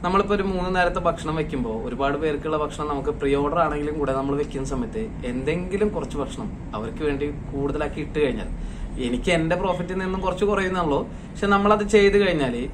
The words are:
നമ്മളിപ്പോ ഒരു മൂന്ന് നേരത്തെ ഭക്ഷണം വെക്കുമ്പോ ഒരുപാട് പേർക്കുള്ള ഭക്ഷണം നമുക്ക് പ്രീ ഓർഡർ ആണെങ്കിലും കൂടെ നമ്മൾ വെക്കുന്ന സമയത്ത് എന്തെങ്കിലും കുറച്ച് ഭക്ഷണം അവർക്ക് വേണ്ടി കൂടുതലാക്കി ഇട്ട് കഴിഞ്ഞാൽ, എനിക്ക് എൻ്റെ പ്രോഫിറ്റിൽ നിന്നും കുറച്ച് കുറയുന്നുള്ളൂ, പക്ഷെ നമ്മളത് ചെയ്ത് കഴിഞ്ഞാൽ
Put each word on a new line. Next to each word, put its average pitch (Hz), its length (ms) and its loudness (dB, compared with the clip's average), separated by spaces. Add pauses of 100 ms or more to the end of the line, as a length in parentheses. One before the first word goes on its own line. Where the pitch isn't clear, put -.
നമ്മളിപ്പോ 196 340 4
ഒരു 190 140 0
മൂന്ന് 180 260 -2
നേരത്തെ 175 300 2
ഭക്ഷണം 160 340 -2
വെക്കുമ്പോ 120 300 -2 (160)
ഒരുപാട് 139 360 0
പേർക്കുള്ള 156 400 0
ഭക്ഷണം 147 300 -4
നമുക്ക് 143 180 -2 (100)
പ്രീ 139 100 2 (100)
ഓർഡർ 147 240 2
ആണെങ്കിലും 147 360 -2
കൂടെ 135 180 0
നമ്മൾ 139 220 0
വെക്കുന്ന 135 320 -4
സമയത്ത് 110 300 -4 (280)
എന്തെങ്കിലും 180 640 0
കുറച്ച് 151 260 -4
ഭക്ഷണം 120 280 -6 (280)
അവർക്ക് 113 300 -6
വേണ്ടി 143 200 0 (260)
കൂടുതലാക്കി 147 520 -2
ഇട്ട് - 180 -4
കഴിഞ്ഞാൽ, 113 280 0 (560)
എനിക്ക് 123 300 0
എൻ്റെ 160 240 2
പ്രോഫിറ്റിൽ 180 420 -2
നിന്നും 185 220 -2
കുറച്ച് 180 260 0
കുറയുന്നുള്ളൂ, 185 480 2 (320)
പക്ഷെ - 240 -2
നമ്മളത് 208 300 4 (100)
ചെയ്ത് 202 280 8
കഴിഞ്ഞാൽ 147 320 2 (180)